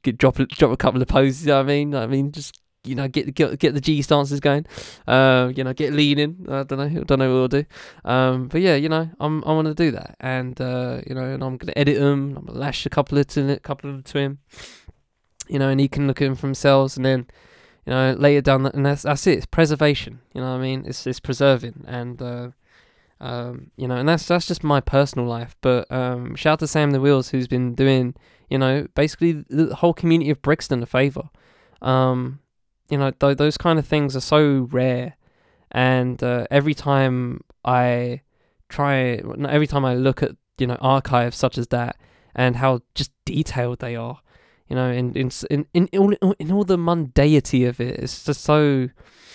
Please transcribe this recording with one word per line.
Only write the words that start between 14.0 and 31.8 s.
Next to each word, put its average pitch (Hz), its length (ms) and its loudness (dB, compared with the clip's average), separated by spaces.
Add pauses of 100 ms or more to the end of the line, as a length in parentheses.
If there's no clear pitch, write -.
to - 160 -4
him. 139 200 -2 (1080)
You 139 120 -2
know, 135 100 2
and 135 100 2
he 139 80 4
can 143 200 0
look 135 140 0
at 139 60 2
'em 135 80 -2
for - 120 -10
themselves, 135 500 2
and 131 80 -2
then, 131 220 0 (580)
you - 60 -6
know, 131 280 2
later 143 220 6
down 135 220 4
the, 135 120 -2
and 139 100 0
that's, 143 180 -2
that's 147 240 0
it. 160 100 4
It's - 80 -6
preservation. 147 760 0 (140)
You 131 80 -8
know 127 100 -6
what 127 80 -4
I - 20 -4
mean? 131 240 -6
It's, - 220 -10
it's 127 140 -6
preserving, 127 680 0
and, 120 340 -10
uh, 123 280 -10 (720)
um, 120 560 -12
you 127 100 -6
know, 123 80 -2
and 135 140 2
that's, 165 160 2
that's 175 220 0
just 170 140 -6
my 143 200 2
personal 139 440 0
life. 117 360 -8
But, 123 280 0
um, 123 460 -6
shout 156 180 2
out 156 60 -2
to 151 80 -4
Sam 147 240 2
the 135 80 2
Wheels, 135 300 2
who's 127 180 -2
been 127 280 -2
doing, 131 380 2 (360)
you 135 80 -2
know, 135 360 0
basically 156 560 0
the 160 260 0
whole 170 180 2
community 165 380 2
of 143 100 -2
Brixton 139 420 0
a - 20 -8
favour. 135 440 -2 (520)